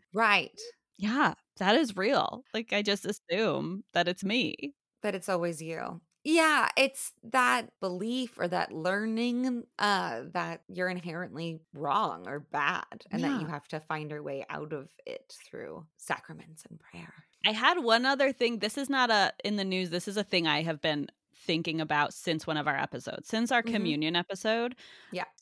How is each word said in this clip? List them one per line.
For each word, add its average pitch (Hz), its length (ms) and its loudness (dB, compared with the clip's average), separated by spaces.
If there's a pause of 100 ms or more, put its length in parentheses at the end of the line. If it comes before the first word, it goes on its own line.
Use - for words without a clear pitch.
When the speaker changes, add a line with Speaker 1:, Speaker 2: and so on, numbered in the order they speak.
(140)
Speaker 1:
Right. 202 460 2 (380)
Speaker 2:
Yeah, 220 360 2 (240)
that 196 180 4
is 247 220 2
real. 233 460 0 (100)
Like, 226 200 -4
I 208 80 2
just 202 240 0
assume 180 800 -2 (100)
that 175 140 2
it's 180 160 -2
me. 247 500 -2 (280)
Speaker 1:
That 202 140 -2
it's 190 140 -6
always 170 320 -2
you. 160 400 -8 (220)
Yeah, 311 540 4
it's - 340 2 (120)
that 247 480 2 (100)
belief 220 580 -4
or 180 80 2
that 170 240 0
learning, 220 920 0 (140)
uh, 180 440 0 (100)
that 170 380 -4
you're 180 180 -2
inherently 165 720 -6 (140)
wrong 143 540 -2
or 139 120 -6
bad 151 460 -2 (260)
and 226 140 -2
that 269 160 0
you 156 60 -4
Speaker 2:
Yeah. 170 40 -8
Speaker 1:
have 147 180 -10
to 156 120 -8
find 151 300 -6
your 151 120 -8
way 139 260 -6
out 151 220 -8
of 143 180 -8 (160)
it - 280 -12 (120)
through - 400 -12 (120)
sacraments 160 720 -10
and 165 100 -18
prayer. 170 340 -18 (320)
Speaker 2:
I 214 60 4
had 262 320 4
one 233 220 6
other 269 260 4
thing. 233 280 0
This 208 180 -2
is 277 120 -2
not 262 200 4
a, 208 240 6 (100)
in 208 140 0
the 196 80 0
news. 185 240 0
This 175 180 -2
is 196 80 -6
a 208 80 0
thing 175 240 2
I 151 140 2
have 160 180 -2
been 147 280 0 (280)
thinking 165 460 -2
about 147 320 2
since - 340 -2
one 160 80 0
of 151 140 -2
our 139 80 2
episodes, - 500 -6
since 226 240 -2
our 240 100 4
Speaker 1:
Mm-hmm. 226 120 -2
Speaker 2:
communion 160 420 0
episode. 220 600 -2 (360)
Speaker 1:
Yeah. 180 140 -6 (160)